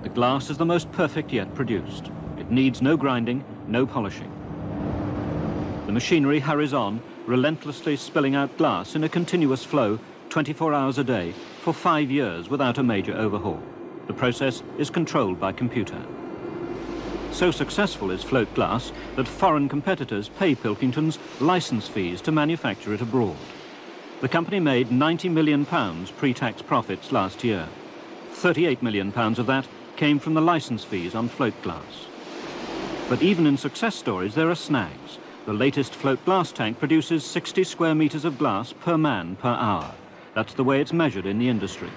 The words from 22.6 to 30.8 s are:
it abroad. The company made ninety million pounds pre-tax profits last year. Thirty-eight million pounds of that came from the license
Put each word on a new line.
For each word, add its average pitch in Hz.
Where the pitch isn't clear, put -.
it 104
abroad. 113
The 131
company 170
made 127
ninety 160
million 151
pounds 95
pre-tax 123
profits -
last 98
year. 98
Thirty-eight 170
million 101
pounds 113
of 117
that 135
came 147
from 156
the 156
license 156